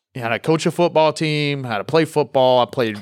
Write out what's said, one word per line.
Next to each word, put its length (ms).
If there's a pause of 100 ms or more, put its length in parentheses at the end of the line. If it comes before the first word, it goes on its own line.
(160)
how 140
to 80
coach 260
a 60
football 420
team, 520
how 120
to 80
play 220
football. 540
I 40
played 380